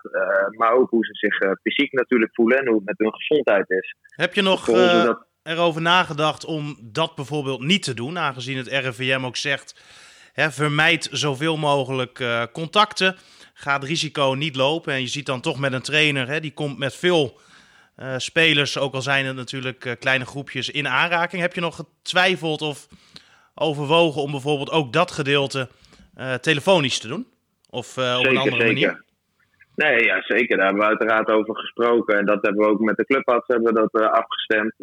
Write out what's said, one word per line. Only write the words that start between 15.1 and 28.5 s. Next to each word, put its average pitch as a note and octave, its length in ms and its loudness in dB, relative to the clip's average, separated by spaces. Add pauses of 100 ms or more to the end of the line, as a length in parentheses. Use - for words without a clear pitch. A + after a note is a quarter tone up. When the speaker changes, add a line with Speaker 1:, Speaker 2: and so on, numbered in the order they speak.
Speaker 2:
dan B2+ 160 -4
toch C#3 180 -4
met C3+ 140 -2
een C3 80 -4
trainer, C#3+ 460 0
hè, D3+ 120 -6
die D#3 140 -10
komt C#3+ 240 -6
met C3+ 180 -6
veel, E3+ 440 0 (560)
eh, C3 220 -12
spelers, D3 640 0
ook C3+ 140 -4
al C3 80 -6
zijn C3+ 240 -2
het C3 100 -6
natuurlijk, B2+ 500 -10
eh, B2 140 -6
kleine C3 260 0
groepjes, C3 460 -10
in C#3+ 160 -4
aanraking. E3+ 540 0
Heb F3 120 -2
je F3+ 80 -6
nog E3 140 -4
getwijfeld E3 840 -2
of D3+ 260 -6 (680)
overwogen D3+ 680 2
om C#3 100 -4
bijvoorbeeld C#3 400 -2
ook C#3+ 220 0
dat E3+ 180 2
gedeelte, C#3 560 -2 (480)
eh, C3 180 -6
telefonisch D3 680 2
te A2 80 -12
doen? F3 200 -8 (420)
Of, - 280 -10
eh, C3 60 -2
op B2+ 220 0
een C3 60 2
Speaker 1:
Zeker, B2+ 60 4
Speaker 2:
andere C3 240 0